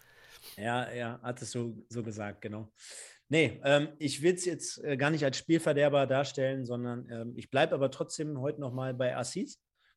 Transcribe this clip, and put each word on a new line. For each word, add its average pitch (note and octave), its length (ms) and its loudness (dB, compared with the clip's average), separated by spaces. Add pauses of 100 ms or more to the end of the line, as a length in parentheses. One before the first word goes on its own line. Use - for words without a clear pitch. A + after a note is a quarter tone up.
(580)
Ja, A#2 340 -2
ja, A#2+ 320 -6
hattest B2 320 -6
du A#2 320 -6
so A2+ 160 -6
gesagt, G#2 380 -8
genau. G#2+ 320 -10 (560)
Nee, C#3+ 340 4
ähm, C#3+ 260 4 (100)
ich C3+ 220 -2
will's F3+ 220 4
jetzt, D#3+ 400 -4
äh, C#3+ 140 0
gar C#3+ 140 4
nicht D#3 120 2
als C3+ 140 2
Spielverderber C#3+ 720 4
darstellen, C3+ 580 0
sondern, A#2+ 440 -6
ähm, A#2 280 -8
ich A2 120 -12
bleib D3+ 220 4
aber C3+ 180 2
trotzdem D3+ 520 -4
heute D3+ 180 -2
noch B2+ 140 -6
mal C3 200 -4
bei B2+ 220 0
Assis E3 460 -6 (360)